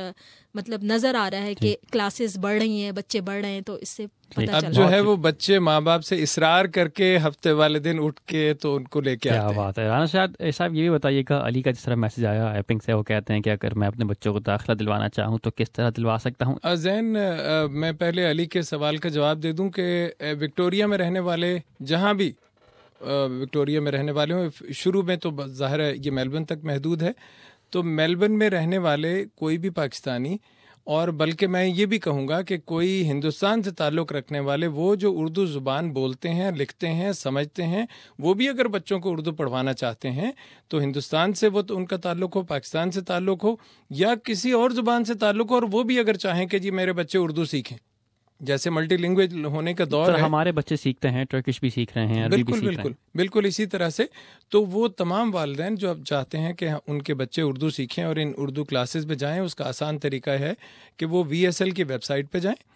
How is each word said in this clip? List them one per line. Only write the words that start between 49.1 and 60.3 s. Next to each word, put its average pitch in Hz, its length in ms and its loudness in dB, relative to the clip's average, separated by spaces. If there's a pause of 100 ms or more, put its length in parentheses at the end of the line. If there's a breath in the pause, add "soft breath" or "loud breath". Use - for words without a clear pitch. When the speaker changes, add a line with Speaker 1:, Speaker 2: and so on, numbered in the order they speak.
Speaker 3:
ہونے 156 300 -2
کا 175 160 0
دور 151 160 2
Speaker 2:
سر، 180 80 6
Speaker 3:
ہے۔ 151 60 4
Speaker 2:
ہمارے 156 320 4
بچے 151 240 0
سیکھتے 135 340 0
ہیں، 127 140 0
ترکش 131 360 -2
بھی 131 100 0
سیکھ 117 280 -2
رہے 113 80 2
ہیں، 113 180 2
عربی 196 120 4
بھی 233 80 4
Speaker 3:
بالکل، 233 140 0
Speaker 2:
سیکھ 208 100 0
رہے 170 80 0
ہیں۔ 101 60 -6
Speaker 3:
بالکل، - 360 -8
بالکل 196 260 2
اسی 202 220 0
طرح 175 240 -2
سے۔ 220 120 -2 (460 loud breath)
تو 208 160 6
وہ 208 240 0
تمام 196 460 0
والدین 156 400 -2
جو 190 160 -2
اب 156 140 -8
چاہتے 147 340 -2
ہیں 165 140 -2
کہ 170 160 -4 (180)
ان 147 160 -4
کے 147 120 -2
بچے 131 280 -2
اردو 147 280 0
سیکھیں 143 340 -4
اور 160 120 -2
ان 151 200 -2
اردو 139 280 -4
classes 147 420 -2
میں 151 100 -4
جائیں، 147 240 -2
اس 175 140 -4
کا 135 140 -6
آسان 151 300 -4
طریقہ 139 320 -4